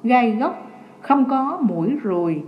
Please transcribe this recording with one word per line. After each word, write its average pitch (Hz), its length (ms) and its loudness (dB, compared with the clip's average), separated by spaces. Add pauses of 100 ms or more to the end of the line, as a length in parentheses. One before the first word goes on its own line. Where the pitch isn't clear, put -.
gai 240 280 4
góc, 262 360 -4 (340)
không 277 280 2
có 277 320 -2
muỗi 175 280 0 (140)
ruồi 170 440 -2